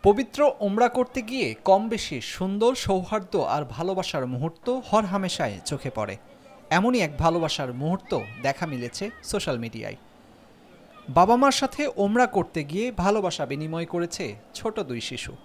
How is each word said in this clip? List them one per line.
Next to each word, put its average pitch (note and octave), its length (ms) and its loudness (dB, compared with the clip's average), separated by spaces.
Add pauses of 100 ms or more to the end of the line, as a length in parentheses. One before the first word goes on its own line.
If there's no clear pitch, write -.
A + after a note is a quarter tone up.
পবিত্র C4+ 520 4
ওমরা G#3+ 300 2
করতে B3 320 -2
গিয়ে G#3+ 420 -2
কম G#3 260 6
বেশি C#3+ 320 -4
সুন্দর G#3 540 0
সৌহার্দ্য F#3+ 640 -2
আর C#3 280 0
ভালোবাসার D#3 640 -4
মুহূর্ত C3 420 -4
হরহামেশায় F#3+ 960 0
চোখে C#3+ 300 -4
পড়ে। G2 220 -4 (520)
এমনই A3+ 300 4
এক D3 180 0
ভালোবাসার D#3 560 0
মুহূর্ত D#3 460 -2 (220)
দেখা C#3 240 -2
মিলেছে C3+ 440 -6 (140)
সোশ্যাল E3 360 -2
মিডিয়ায়। A2 360 -8 (1120)
বাবা F#3 260 6
মার C4 160 6
সাথে C#4+ 360 -2 (100)
ওমরা G#3+ 280 4
করতে F#3 380 -2
গিয়ে G3 280 -4
ভালোবাসা F#3+ 540 0
বিনিময় D#3+ 400 -4
করেছে E3+ 500 -4 (180)
ছোট A3 260 -4
দুই B2+ 220 -4
শিশু। - 440 -8